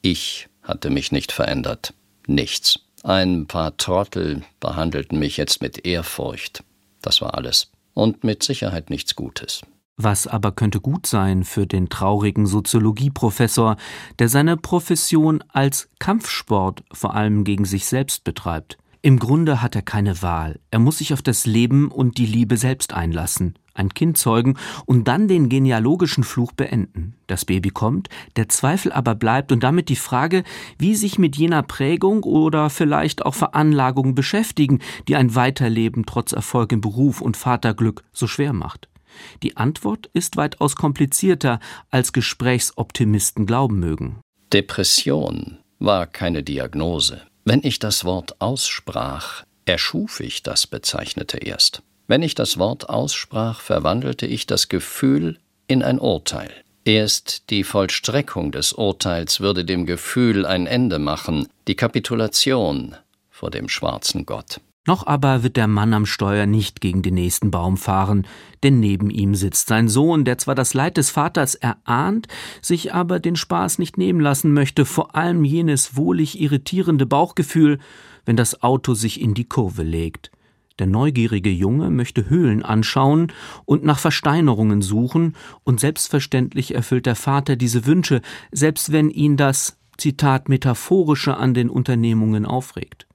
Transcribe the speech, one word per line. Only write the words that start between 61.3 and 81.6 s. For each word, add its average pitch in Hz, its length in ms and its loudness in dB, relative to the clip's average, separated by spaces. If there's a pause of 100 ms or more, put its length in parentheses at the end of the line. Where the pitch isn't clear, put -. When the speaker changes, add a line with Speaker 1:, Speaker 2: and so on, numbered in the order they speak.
Speaker 1:
die 98 60 -2
Kapitulation 113 1200 -2 (340)
vor - 220 -10
dem - 180 -8
schwarzen - 560 -4
Gott. - 380 -10 (240)
Speaker 2:
Noch 185 200 0
aber 139 360 2
wird 123 140 -2
der 113 100 2
Mann 107 280 2
am 107 100 2
Steuer 101 400 0
nicht 104 380 0
gegen 95 180 0
den 92 140 0
nächsten 90 360 0
Baum 92 280 0
fahren, 95 480 2 (360)
denn 135 180 6
neben 101 280 2
ihm 101 260 2
sitzt 95 340 -2
sein 113 200 4
Sohn, 143 380 4
der 123 100 2
zwar - 180 -2
das 131 200 0
Leid 147 240 0
des 139 100 2
Vaters 151 460 0
erahnt, 151 720 0 (320)
sich - 320 -2
aber 180 260 0
den 165 160 0
Spaß 170 440 -2
nicht 175 180 -4
nehmen 185 240 2
lassen 147 320 2
möchte, 143 320 4
vor - 320 -2
allem 170 260 2
jenes 147 540 0
wohlig 160 420 0
irritierende 147 680 2
Bauchgefühl, 151 720 2 (480)
wenn 117 100 4
das - 260 0
Auto 131 300 2
sich 110 300 -2
in 110 100 2
die 117 160 -4
Kurve 92 360 -2
legt. 82 460 -4 (480)
Der 95 80 0
neugierige 113 640 2
Junge 101 400 2